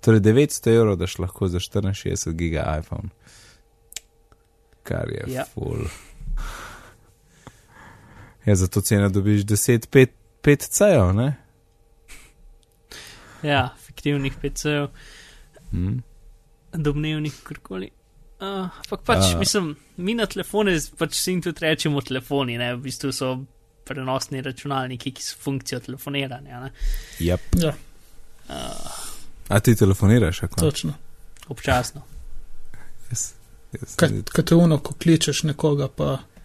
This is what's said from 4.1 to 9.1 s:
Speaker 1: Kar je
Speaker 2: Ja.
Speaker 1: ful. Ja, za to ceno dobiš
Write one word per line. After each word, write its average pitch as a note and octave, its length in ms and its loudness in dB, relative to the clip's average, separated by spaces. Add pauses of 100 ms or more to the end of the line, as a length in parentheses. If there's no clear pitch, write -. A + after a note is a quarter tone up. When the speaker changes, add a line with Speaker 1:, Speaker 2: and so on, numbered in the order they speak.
Speaker 1:
Kar - 280 -6
je - 200 -8
Speaker 2:
Ja. B2+ 180 -6
Speaker 1:
ful. - 400 -6 (2500)
Ja, G#2+ 140 4
za F#2 120 2
to G2 140 0
ceno G2+ 280 4
dobiš G2+ 340 2